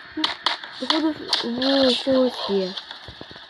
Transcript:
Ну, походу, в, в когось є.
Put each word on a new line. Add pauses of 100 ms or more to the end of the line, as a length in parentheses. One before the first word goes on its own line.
(160)
Ну, (560)
походу, (280)
в,
в
когось
є. (760)